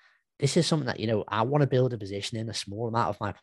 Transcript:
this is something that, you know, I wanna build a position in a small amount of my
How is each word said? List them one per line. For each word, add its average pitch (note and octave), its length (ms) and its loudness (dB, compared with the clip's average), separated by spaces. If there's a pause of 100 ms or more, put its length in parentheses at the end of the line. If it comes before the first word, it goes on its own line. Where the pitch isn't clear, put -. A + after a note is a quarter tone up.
(380)
this C#3+ 180 0
is E3+ 120 4
something D3+ 180 2
that, A#2 140 -4
you G#2+ 80 0
know, A2 200 2
I G#2+ 140 0
wanna C#3 240 4
build B2+ 280 2
a A2+ 40 -8
position G2+ 400 -6
in A2+ 100 -6
a A2 60 -8
small G#2 340 -6
amount A2 220 2
of G#2 100 -4
my G2+ 240 -4